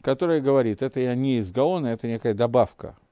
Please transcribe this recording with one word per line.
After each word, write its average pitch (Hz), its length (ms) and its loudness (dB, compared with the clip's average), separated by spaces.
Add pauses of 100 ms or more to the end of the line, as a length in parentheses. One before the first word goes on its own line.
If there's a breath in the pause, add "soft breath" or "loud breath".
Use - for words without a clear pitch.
которая 156 400 0
говорит, 131 400 2
это 131 200 -4
я 123 140 0
не 131 220 0
из 95 160 -2
Гаона, 147 360 0
это 117 200 -4
некая 113 240 -2
добавка, 117 640 0 (160)